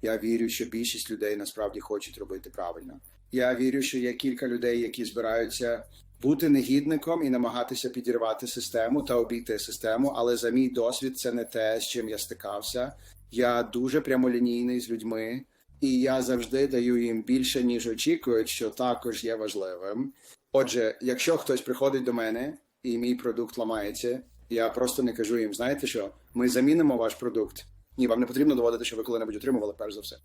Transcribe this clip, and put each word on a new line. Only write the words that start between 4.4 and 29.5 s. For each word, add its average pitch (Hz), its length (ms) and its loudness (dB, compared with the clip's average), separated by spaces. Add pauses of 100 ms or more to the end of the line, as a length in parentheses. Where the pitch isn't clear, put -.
людей, 120 320 0
які 117 260 -4
збираються 113 800 -2 (360)
бути 151 280 2
негідником 143 760 2
і 139 60 0
намагатися 123 600 0
підірвати 120 580 -2
систему 117 540 0
та 135 140 0
обійти 117 440 0
систему, 120 560 0
але 120 220 2
за 117 120 0
мій 127 200 4
досвід 127 500 -2
це 123 120 -2
не 117 120 -2
те, 110 360 0
з 110 40 -4
чим 113 260 -4
я 107 80 -6
стикався. 107 760 -6 (380)
Я 120 320 4
дуже 123 380 0
прямолінійний 123 760 2
з 117 100 -10
людьми, 113 520 -4 (400)
і 131 180 4
я 131 220 2
завжди 127 460 2
даю 123 360 2
їм 113 200 0
більше, 127 400 2
ніж 120 240 2
очікують, 117 640 2
що 113 200 -2
також 120 540 -2
є 113 120 -2
важливим. 101 800 -6 (440)
Отже, 123 440 2
якщо 127 360 2
хтось 131 240 0
приходить 135 420 0
до 123 100 0
мене, 120 440 -2 (260)
і 120 140 -2
мій 123 180 2
продукт 117 420 -4
ламається, 113 640 -2 (280)
я 113 200 2
просто 123 340 0
не 120 100 2
кажу 117 240 0
їм: 110 160 0
«Знаєте 139 340 -2
що, 104 240 -4 (220)
ми 123 160 4
замінимо 139 480 6
ваш 113 180 0
продукт». 113 500 -4 (320)
Ні, 127 100 4
вам 117 120 4
не 123 60 4
потрібно 135 300 4
доводити, 117 300 2
що 117 100 -4
ви 110 80 -4
коли-небудь 113 320 -2
отримували, 104 420 0